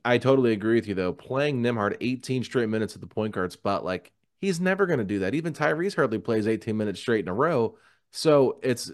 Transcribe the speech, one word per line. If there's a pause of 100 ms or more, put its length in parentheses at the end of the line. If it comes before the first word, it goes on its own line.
I
totally
agree
with
you,
though.
Playing
Nembhard
eighteen
straight
minutes
at
the
point
guard
spot,
like, (300)
he's
never
gonna
do
that.
Even
Tyrese
hardly
plays
eighteen
minutes
straight
in
a
row. (340)
So,
it's,